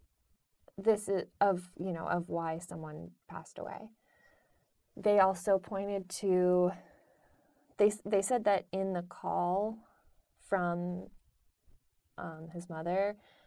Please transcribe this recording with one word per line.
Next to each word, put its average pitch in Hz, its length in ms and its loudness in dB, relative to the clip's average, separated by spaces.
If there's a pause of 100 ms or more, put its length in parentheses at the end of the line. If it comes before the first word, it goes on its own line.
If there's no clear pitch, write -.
(760)
this 208 320 2
is 196 160 0 (160)
of, 185 380 2
you 185 140 -4
know, 165 140 -6
of 175 220 -2
why 165 300 -2
someone 165 520 -10 (180)
passed 165 300 -14
away. - 320 -10 (1040)
They 208 240 4
also 190 380 4
pointed 196 500 -6 (120)
to, 180 520 4 (1040)
they 208 80 8
s-, 208 180 0
they 214 160 2
said 226 240 0
that 202 280 2
in 190 200 -2
the 175 100 -2
call 180 760 -2 (680)
from, 180 600 -2 (1120)
um, 160 340 -10
his 175 160 -8
mother 180 480 -2 (300)